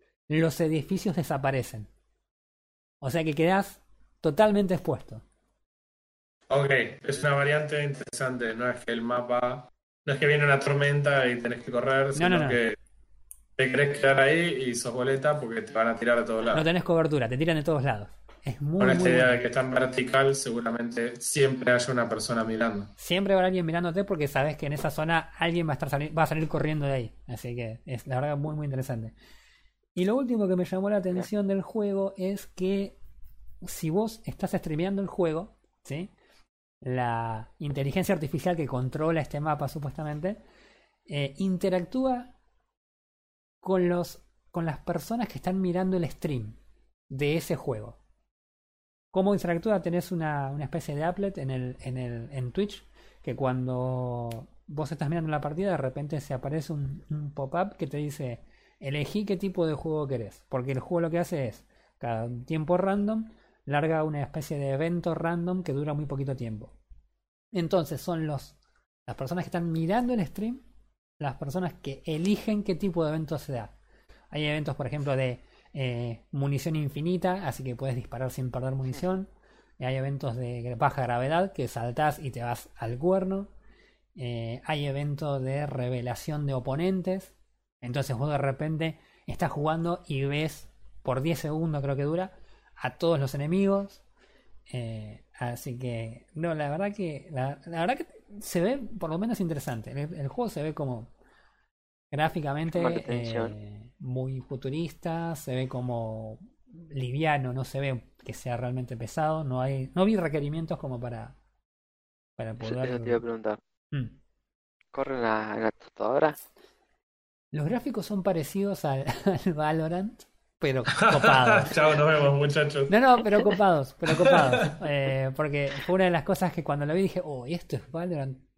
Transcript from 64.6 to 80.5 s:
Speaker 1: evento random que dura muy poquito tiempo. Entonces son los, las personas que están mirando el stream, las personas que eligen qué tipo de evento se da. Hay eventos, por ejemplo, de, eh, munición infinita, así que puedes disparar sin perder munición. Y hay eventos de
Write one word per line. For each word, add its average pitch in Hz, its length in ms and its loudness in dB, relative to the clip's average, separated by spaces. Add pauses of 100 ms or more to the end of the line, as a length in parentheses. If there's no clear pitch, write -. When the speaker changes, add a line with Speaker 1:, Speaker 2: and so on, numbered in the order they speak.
Speaker 1:
evento 165 440 0
random 170 480 -2
que 156 100 -4
dura 147 220 -2
muy 147 120 -2
poquito 135 300 -4
tiempo. 113 360 -8 (800)
Entonces 165 480 0
son 160 260 -2
los, 147 300 -6 (500)
las 113 100 -8
personas 165 280 -4
que - 40 -10
están 170 240 -2
mirando 202 400 2
el 214 140 2
stream, 226 360 -6 (560)
las 139 180 -4
personas 165 380 -4
que - 320 -10
eligen 202 580 0
qué 185 100 0
tipo 175 300 0
de 151 60 0
evento 156 280 -2
se - 140 -10
da. 113 240 -8 (540)
Hay 151 140 -4
eventos, 147 320 -2
por 139 100 -4
ejemplo, 139 300 -2
de, 127 260 0 (300)
eh, 120 600 -4
munición 143 440 0
infinita, 175 720 -2
así 131 180 -4
que 123 120 -6
puedes 131 200 -4
disparar 123 340 -6
sin 127 200 -4
perder 127 240 -4
munición. 180 540 -2 (500)
Y 131 60 -6
hay 131 120 0
eventos 135 400 -4
de 120 260 -6